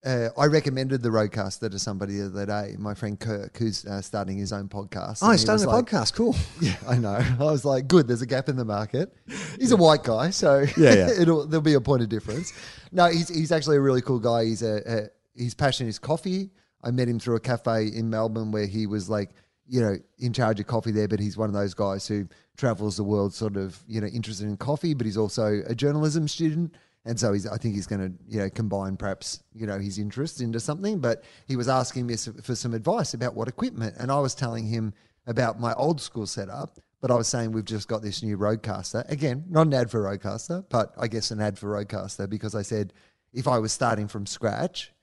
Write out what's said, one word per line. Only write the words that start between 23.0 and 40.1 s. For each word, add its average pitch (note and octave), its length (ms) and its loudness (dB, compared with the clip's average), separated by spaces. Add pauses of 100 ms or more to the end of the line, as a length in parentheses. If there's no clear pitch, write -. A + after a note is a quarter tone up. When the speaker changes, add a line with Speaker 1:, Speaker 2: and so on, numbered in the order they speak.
Speaker 1:
world G2+ 300 2
sort G#2 240 -4
of, F#2+ 200 -6 (100)
you A2 120 -4
know, G#2 80 -4
interested G#2+ 400 -6
in G#2 100 -4
coffee, D3+ 360 -2
but B2 120 -2
he's G#2+ 120 -2
also G#2 480 0
a A#2 100 -4
journalism D3+ 520 0
student. D#3+ 460 -2 (300)
And A#2 160 -4
so A2 120 2
he's, G2+ 160 0
I G2+ 100 -6
think G#2+ 180 -2
he's G2 120 -4
gonna, F#2+ 240 -4 (160)
you A2 120 -4
know, G2 100 0
combine F#2+ 480 -4
perhaps, - 440 -8 (120)
you A2 120 -10
know, G2 140 -4
his G2 180 -6
interest A2+ 440 -6
into A#2 180 -4
something. F#3+ 400 -4
But A#2 240 -2 (240)
he C3 80 -4
was A#2+ 140 0
asking B2+ 360 0
me A#2 100 -4
s-, A2 120 -8 (140)
for B2+ 120 -4
some A#2 200 -4
advice D#3 400 0
about A#2+ 200 -4
what A2+ 140 -4
equipment. A#2 500 -4
And B2 140 -4
I C#3+ 80 2
was C3+ 160 0
telling A2+ 320 -4
him A2 260 -2 (320)
about A#2 340 0
my A#2 160 0
old D3 260 0
school A2 240 -6
setup, G2 540 -10 (220)
but B2+ 100 -2
I B2 40 6
was A#2 140 2
saying A#2 240 -2
we've A2 120 -2
just G#2+ 220 -6
got A2 140 -4
this G#2 220 -8
new G#2 140 -2
Rodecaster. G#2+ 720 -2
Again, D3 400 -2
not D#3+ 180 6
an C#3+ 60 2
ad B2 180 2
for A2+ 120 0
Rodecaster, G2+ 680 -6